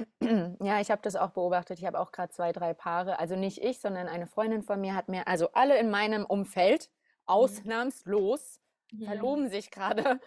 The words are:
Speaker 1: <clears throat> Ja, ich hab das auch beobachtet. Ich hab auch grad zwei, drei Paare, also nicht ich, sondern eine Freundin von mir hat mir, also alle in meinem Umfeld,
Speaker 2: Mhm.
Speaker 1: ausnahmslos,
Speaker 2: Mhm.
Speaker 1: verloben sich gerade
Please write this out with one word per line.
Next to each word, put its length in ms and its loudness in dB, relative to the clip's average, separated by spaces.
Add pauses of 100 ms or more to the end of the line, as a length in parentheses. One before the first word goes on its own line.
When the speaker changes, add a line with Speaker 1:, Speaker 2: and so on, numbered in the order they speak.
(200)
Speaker 1:
<clears throat> 400 2
Ja, 200 2
ich 100 -2
hab 120 2
das 140 -2
auch 140 0
beobachtet. 480 0
Ich 80 -12
hab 80 -4
auch 180 -2
grad 200 -6
zwei, 200 -2
drei 220 -2
Paare, 440 -2
also 180 -2
nicht 260 -4
ich, 180 -2
sondern 280 -4
eine 180 -6
Freundin 360 -2
von 180 -2
mir 140 -2
hat 140 -4
mir, 200 -4
also 240 2
alle 260 6
in 120 2
meinem 340 0
Umfeld, 680 2 (480)
Speaker 2:
Mhm. 340 2
Speaker 1:
ausnahmslos, 880 -2 (320)
Speaker 2:
Mhm. 160 -10
Speaker 1:
verloben 400 -2
sich 220 -8
gerade 560 0